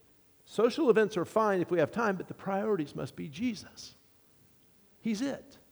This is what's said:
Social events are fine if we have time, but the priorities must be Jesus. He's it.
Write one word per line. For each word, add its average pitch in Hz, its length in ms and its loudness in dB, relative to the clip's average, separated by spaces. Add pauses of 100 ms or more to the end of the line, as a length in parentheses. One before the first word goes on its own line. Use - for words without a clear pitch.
(460)
Social 254 420 2
events 208 300 4
are 165 80 0
fine 208 340 2
if 165 100 -2
we 175 80 2
have 147 120 4
time, 208 260 0
but - 120 -10
the 147 60 -12
priorities 196 600 -2
must 151 220 -8
be 175 120 -8
Jesus. 190 640 -8 (1040)
He's 214 200 -2
it. 262 380 -6 (140)